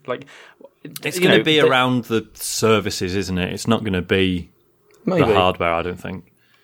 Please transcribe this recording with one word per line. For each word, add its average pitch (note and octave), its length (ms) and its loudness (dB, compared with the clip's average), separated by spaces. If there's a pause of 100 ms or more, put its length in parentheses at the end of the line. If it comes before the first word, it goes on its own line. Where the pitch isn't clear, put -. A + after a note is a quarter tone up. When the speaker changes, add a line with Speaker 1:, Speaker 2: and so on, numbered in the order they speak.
Speaker 1:
like, C3 180 -10 (760)
Speaker 2:
It's D3+ 140 -6
Speaker 1:
you F3+ 60 0
Speaker 2:
gonna C3+ 160 4
Speaker 1:
know, A2 40 2
Speaker 2:
be D#3 160 2
Speaker 1:
they C#3 80 6
Speaker 2:
around B2+ 380 2
the A2 280 -2
services, G2+ 840 0
isn't F#2 240 -2
it? F#2 140 -2
It's G#2+ 140 -8
not A2 160 0
gonna F#2+ 200 -2
be F#2 480 0 (540)
Speaker 3:
Maybe. - 200 2
Speaker 2:
the G#2+ 80 2
hardware, F#2 400 2
I E2+ 80 0
don't F2+ 180 -8
think. F#2 320 -12 (320)